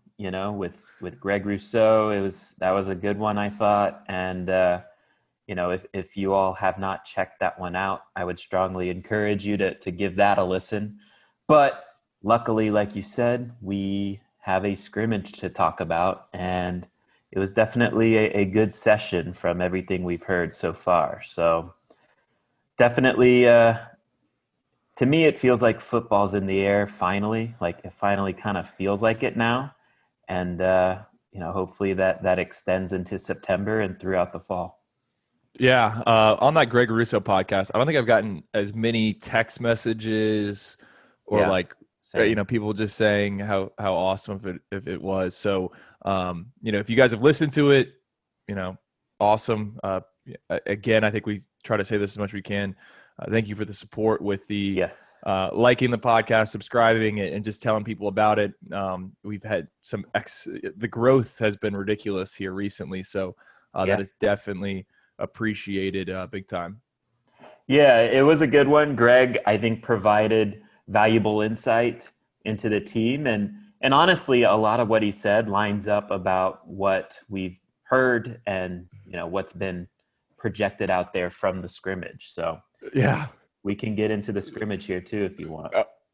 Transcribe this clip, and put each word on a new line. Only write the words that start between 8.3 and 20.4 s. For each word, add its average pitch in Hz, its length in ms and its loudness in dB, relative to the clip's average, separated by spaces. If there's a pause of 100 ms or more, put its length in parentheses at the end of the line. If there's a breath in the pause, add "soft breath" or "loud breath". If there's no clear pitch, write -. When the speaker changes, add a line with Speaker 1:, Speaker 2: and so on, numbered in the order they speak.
Speaker 1:
strongly 92 520 -4
encourage 101 560 -4
you 104 100 -2
to, 92 220 0
to - 100 -8
give 90 280 -4
that 101 200 4
a 98 60 2
listen. 95 560 -4 (480 soft breath)
But 143 360 4 (380)
luckily, 110 480 0
like 104 260 0
you 101 60 -8
said, 120 500 -2 (100)
we 98 600 -4 (200)
have 95 220 -2
a 101 120 -2
scrimmage 107 640 -6
to 92 100 -8
talk 82 300 -2
about, 87 540 -2
and 90 520 -6 (460)
it 95 80 -4
was 98 120 -2
definitely 113 680 2
a, 107 140 2
a 101 140 2
good 98 300 0
session 90 580 0
from 87 260 -4
everything 90 440 -4
we've 87 200 -4
heard 87 300 -2